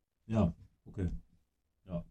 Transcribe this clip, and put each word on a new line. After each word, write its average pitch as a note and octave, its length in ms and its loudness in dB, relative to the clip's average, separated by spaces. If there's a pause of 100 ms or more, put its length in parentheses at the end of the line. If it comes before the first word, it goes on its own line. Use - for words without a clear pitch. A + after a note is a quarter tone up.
(260)
Ja, G#2 260 4 (320)
okay. F#2 240 -4 (800)
Ja, E2+ 220 -6